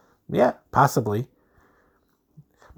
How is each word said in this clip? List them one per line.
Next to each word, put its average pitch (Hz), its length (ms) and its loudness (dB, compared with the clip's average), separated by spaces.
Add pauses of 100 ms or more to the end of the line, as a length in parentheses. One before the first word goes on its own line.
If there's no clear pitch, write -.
(300)
Yeah, - 240 0 (180)
possibly. 120 560 0 (1500)